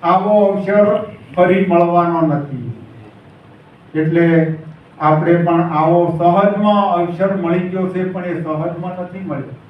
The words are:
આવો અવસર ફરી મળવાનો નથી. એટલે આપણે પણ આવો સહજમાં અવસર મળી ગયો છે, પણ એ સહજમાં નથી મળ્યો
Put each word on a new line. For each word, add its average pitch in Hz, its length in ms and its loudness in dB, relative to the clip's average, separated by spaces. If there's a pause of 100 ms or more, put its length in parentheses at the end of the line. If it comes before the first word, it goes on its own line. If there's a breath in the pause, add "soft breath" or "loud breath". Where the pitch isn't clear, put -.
આવો 190 440 2
અવસર 208 580 0 (320)
ફરી 185 300 2
મળવાનો 170 540 2
નથી. 139 520 -4 (1200)
એટલે 160 600 2 (460)
આપણે 160 340 4
પણ 165 280 2
આવો 165 560 2
સહજમાં 202 760 2
અવસર 175 440 -2
મળી 170 220 -2
ગયો 185 280 -4
છે, 185 260 -4
પણ 180 120 -8
એ 165 180 -6
સહજમાં 170 600 -6
નથી 180 160 -12
મળ્યો 131 380 -10 (120)